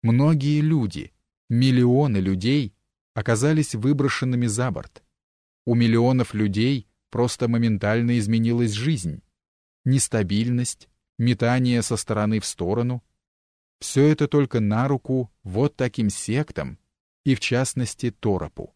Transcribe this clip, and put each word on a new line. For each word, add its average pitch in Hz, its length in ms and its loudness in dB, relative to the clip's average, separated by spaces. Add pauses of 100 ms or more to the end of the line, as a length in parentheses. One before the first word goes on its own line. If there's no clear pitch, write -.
Многие 143 580 2
люди, 143 500 -2 (380)
миллионы 123 680 4
людей 98 580 0 (400)
оказались 131 580 0
выброшенными 127 720 0
за 117 240 -2
борт. - 340 -12 (640)
У 120 80 0
миллионов 117 640 2
людей 107 520 0 (220)
просто 120 380 -2
моментально 117 720 0
изменилась 113 540 0
жизнь, 104 500 -4 (640)
нестабильность, 120 1040 0 (280)
метание 120 640 2
со 110 160 -4
стороны 107 420 -2
в - 60 -8
сторону. 120 580 -4 (760)
Всё 139 280 2
это 151 200 2
только 135 320 0
на 110 280 0
руку 131 440 -2 (120)
вот 110 320 -2
таким 113 340 0
сектам 92 720 -6 (440)
и, 135 120 2
в - 40 -8
частности, 123 720 -4
Торопу. - 640 -6